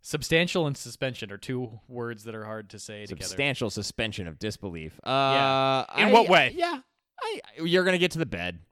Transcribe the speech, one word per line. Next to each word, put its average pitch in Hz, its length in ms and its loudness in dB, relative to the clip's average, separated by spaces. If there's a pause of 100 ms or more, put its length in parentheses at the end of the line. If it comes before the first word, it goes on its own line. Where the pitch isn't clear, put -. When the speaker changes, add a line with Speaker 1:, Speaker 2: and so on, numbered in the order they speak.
Speaker 1:
Substantial 165 640 2
and 143 100 -2
suspension 117 560 -8
are 101 60 -12
two 123 500 -6
words 117 360 -10
that 110 100 -12
are 110 100 -10
hard 107 260 -10
to 110 80 -16
say 104 280 -12
together. 92 200 -8
Speaker 2:
Substantial 120 440 -2
suspension 104 560 -6
of 78 120 -12
disbelief. 85 680 -8
Uh, - 40 -6
Speaker 1:
Yeah. 135 760 2 (180)
Speaker 3:
In 214 60 4
Speaker 2:
I, 202 40 8
Speaker 3:
what 214 160 8
way? 151 260 6
Speaker 2:
yeah. 339 260 0 (400)
I, 440 200 -4 (220)
you're 175 220 4
gonna 185 140 2
get 175 140 2
to 160 60 -6
the 160 80 0
bed. 87 320 -6 (140)